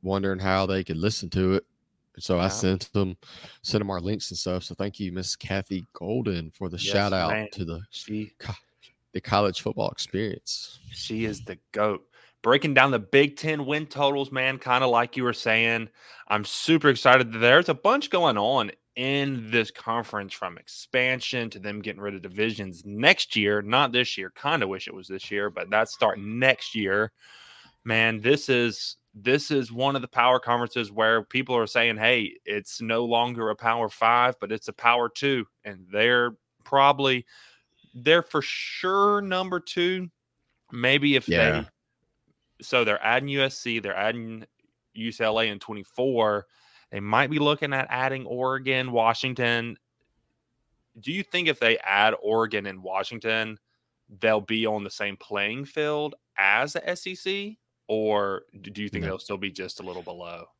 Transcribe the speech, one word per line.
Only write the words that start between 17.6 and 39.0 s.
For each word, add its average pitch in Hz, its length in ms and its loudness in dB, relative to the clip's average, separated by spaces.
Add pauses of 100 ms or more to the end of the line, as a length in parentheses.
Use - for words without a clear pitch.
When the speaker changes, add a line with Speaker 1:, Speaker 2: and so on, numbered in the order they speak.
Speaker 2:
a 156 40 2
bunch 240 380 0
going 160 260 4
on 110 340 0 (240)
in 135 540 -2
this 113 220 0
conference, 107 640 -6
from 87 260 -10
expansion 127 920 -4
to 107 80 -16
them 104 240 -8
getting 98 200 -8
rid 101 120 -6
of 95 80 -12
divisions 95 640 -4
next 113 500 2
year. 104 280 2
Not 123 280 2
this 123 280 -2
year. 92 100 -8
Kinda 143 380 -2
wish 95 200 -8
it - 60 -14
was 92 140 -16
this 95 240 -10
year, 101 180 -2
but 90 220 -8
that's 110 240 2
starting 104 420 -2
next 131 380 2
year. 104 360 0 (760)
Man, 113 360 2
this 139 280 2
is, 120 480 0 (160)
this 123 380 0
is 127 200 0
one 131 240 0
of 131 60 -2
the 123 60 -12
power 127 320 6
conferences 120 520 -2
where 110 320 2
people 127 320 -4
are 113 120 2
saying, 117 300 0
"Hey, 113 480 2
it's 104 360 -6
no 117 240 0
longer 117 440 0
a 107 60 -2
Power 113 340 0
Five, 120 500 2
but 101 120 -6
it's 110 160 -8
a 107 60 -12
Power 120 360 2
Two." 131 360 -2 (180)
And 92 260 -14
they're 120 460 2 (280)
probably, 139 640 4 (680)
they're 156 300 4
for 151 180 -2
sure 202 800 0